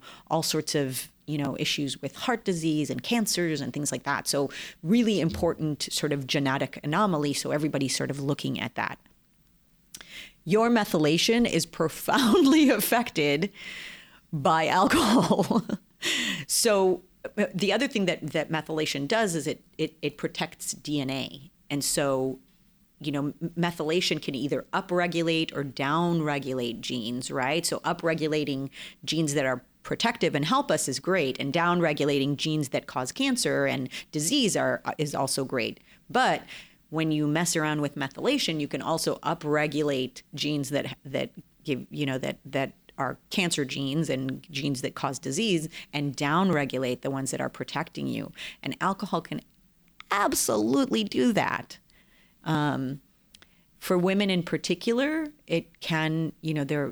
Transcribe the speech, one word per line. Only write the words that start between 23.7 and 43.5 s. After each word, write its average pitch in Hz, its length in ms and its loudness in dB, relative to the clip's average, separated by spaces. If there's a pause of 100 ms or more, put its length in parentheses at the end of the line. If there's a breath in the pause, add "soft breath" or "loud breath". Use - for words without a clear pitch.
can 147 120 -6
either 135 380 -4
upregulate 170 840 0
or 143 120 -4
downregulate 143 1120 0
genes, 123 500 -4
right? 139 360 -2
So - 140 -2
upregulating 151 920 -2 (340 loud breath)
genes 156 300 0
that 143 120 2
are 127 160 0 (220)
protective 190 520 0
and 147 100 2
help 262 260 2
us 156 160 2
is 131 140 -4
great, 170 360 0
and 139 140 -4
downregulating 151 840 2
genes 156 320 0
that - 180 -4
cause 127 240 -4
cancer 151 540 0
and 131 240 -2 (240 loud breath)
disease 170 420 2
are, 131 300 0
uh, 120 120 -2
is 151 160 -2
also 139 300 -2
great. 113 380 -4 (280 loud breath)
But 233 340 2 (480 loud breath)
when 156 200 0
you 151 160 2
mess 165 300 2
around 151 240 0
with 143 140 -2
methylation, 156 680 -2
you 143 80 -4
can 139 120 -4
also 160 360 0
upregulate 147 1040 0 (120)
genes 147 360 -2
that, 135 340 -2
that 135 280 -4 (340)
give, 131 260 -2
you 147 140 -2
know, 135 140 -2
that, 135 260 -6
that 135 260 -2 (260)
are 131 200 -4 (120)
cancer 170 340 0